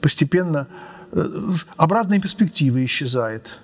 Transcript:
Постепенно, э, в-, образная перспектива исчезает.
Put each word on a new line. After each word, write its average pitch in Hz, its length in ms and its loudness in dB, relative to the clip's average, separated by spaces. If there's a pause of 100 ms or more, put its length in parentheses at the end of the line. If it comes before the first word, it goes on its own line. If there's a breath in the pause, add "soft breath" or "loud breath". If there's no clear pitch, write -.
Постепенно, 156 640 0 (460 loud breath)
э, - 100 0
в-, - 420 -4 (120)
образная 196 440 4
перспектива 143 640 0
исчезает. 120 800 -4